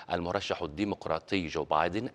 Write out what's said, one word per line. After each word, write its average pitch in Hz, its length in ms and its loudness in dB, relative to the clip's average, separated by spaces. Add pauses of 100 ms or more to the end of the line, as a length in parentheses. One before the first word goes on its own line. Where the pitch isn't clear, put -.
(120)
المرشح 90 500 0
الديمقراطي 82 840 -2
جو 76 160 -2
بايدن 85 520 2